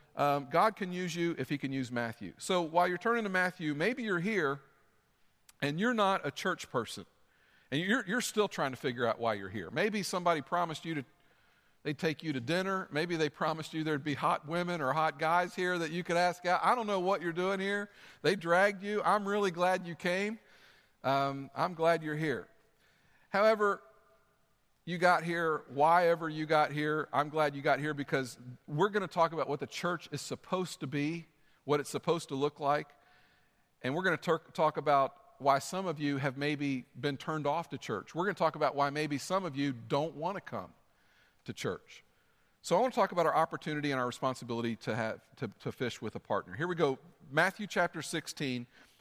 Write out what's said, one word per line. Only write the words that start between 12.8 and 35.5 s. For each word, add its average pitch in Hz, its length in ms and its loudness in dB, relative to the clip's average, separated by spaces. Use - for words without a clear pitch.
Maybe 170 260 -2
they 156 120 2
promised 160 460 -4
you 160 100 -2
there'd 151 180 0
be 147 120 -2
hot 151 340 0
women 175 320 -2
or 135 140 2
hot 156 240 0
guys 170 360 2
here 180 220 0
that 165 140 -2
you 175 120 -2
could 170 140 0
ask 175 300 2
out. 175 180 4
I 202 100 6
don't 233 120 -2
know 202 140 2
what 180 200 2
you're 170 100 -2
doing 185 300 -2
here. 202 300 -4
They 175 140 4
dragged 185 460 4
you. 208 220 -2
I'm 196 240 2
really 202 220 2
glad 180 360 0
you 170 80 -8
came. 190 440 -2
Um, 139 500 0
I'm 165 200 -2
glad 160 280 2
you're 151 140 -4
here. 147 320 -2
However 208 540 4
you 175 100 -6
got 170 260 6
here, 165 460 -2
why 165 400 6
ever 165 220 2
you 156 160 -4
got 151 260 4
here, 151 400 -2
I'm 143 160 2
glad 147 260 0
you 139 60 -8
got 139 200 2
here 151 120 -2
because 135 460 -4
we're 160 220 2
gonna 196 180 0
talk 165 280 2
about 143 120 0
what 151 140 -2
the 135 60 -6
church - 440 -6
is 147 120 -6
supposed - 580 -6
to 160 60 -6
be, 151 400 -4
what 147 140 2
it's 135 100 -8
supposed 170 400 -2
to 147 40 -6
look 143 260 -2
like. 147 280 0
And 127 120 -2
we're 180 100 -2
gonna 175 120 2
tur-, 165 240 0
talk 156 240 0
about 139 340 2
why 139 200 4